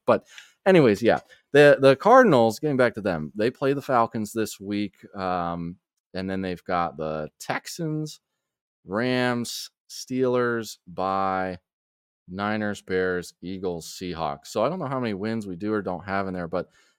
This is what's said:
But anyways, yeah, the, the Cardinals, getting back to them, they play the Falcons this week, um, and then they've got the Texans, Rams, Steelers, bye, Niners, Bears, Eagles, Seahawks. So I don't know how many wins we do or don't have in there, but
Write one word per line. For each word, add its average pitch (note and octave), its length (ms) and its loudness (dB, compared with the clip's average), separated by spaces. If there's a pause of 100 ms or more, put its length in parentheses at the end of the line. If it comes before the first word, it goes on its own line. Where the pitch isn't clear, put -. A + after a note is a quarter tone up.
But A2 200 2 (400)
anyways, C3+ 360 6
yeah, G2 180 4 (320)
the, C#3+ 300 8
the C3+ 160 8
Cardinals, E3 640 6
getting D3 180 -2
back A#2+ 160 2
to A2 80 -10
them, D#2+ 340 -4
they G#2+ 160 0
play C#3 220 -2
the C#3 80 -4
Falcons A2+ 500 0
this A2 260 -4
week, G2+ 360 -4 (200)
um, F2 640 -4 (380)
and F#2+ 160 -6
then F#2+ 120 -4
they've F#2 220 -8
got F2 320 -2
the D#2 420 -6
Texans, - 840 -8 (640)
Rams, B2 880 -2 (180)
Steelers, B2 880 -2 (100)
bye, F#2+ 680 -2 (760)
Niners, G#2 480 -4
Bears, F#2 600 -2
Eagles, F2+ 460 -8 (120)
Seahawks. D#2+ 480 -8
So G#2+ 160 -2
I C3 60 0
don't F#3 100 -6
know D3 80 -6
how C3+ 140 -6
many A2+ 120 -4
wins G#2+ 320 -6
we F#2 120 -10
do G#2 160 -4
or G#2+ 80 -2
don't F2+ 240 -8
have G2 220 -2
in F#2 60 -6
there, F2+ 140 -6
but F2+ 220 -4 (300)